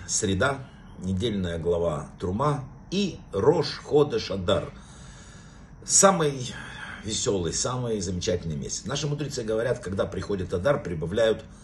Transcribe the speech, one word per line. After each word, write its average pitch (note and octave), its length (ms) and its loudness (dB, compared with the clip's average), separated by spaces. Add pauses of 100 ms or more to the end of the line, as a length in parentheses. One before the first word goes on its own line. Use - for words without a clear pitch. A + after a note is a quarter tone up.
среда, A#2+ 540 0 (400)
недельная F#2 580 -2
глава E2+ 500 0 (120)
Трума C3 420 0 (300)
и F#3 260 0 (140)
Рош - 520 4
Ходеш C#3 460 4
Адар. F2+ 420 0 (1120)
Самый D3+ 680 6 (480)
веселый, G2 500 0
самый B2 480 -2
замечательный F2 540 -2
месяц. - 300 -6
Наши C#3+ 240 -2
мудрецы C#3+ 340 -4
говорят, A2 380 0
когда G2 260 -2
приходит F#2 480 -4
Адар, F#2+ 260 4
прибавляют F2+ 640 2 (200)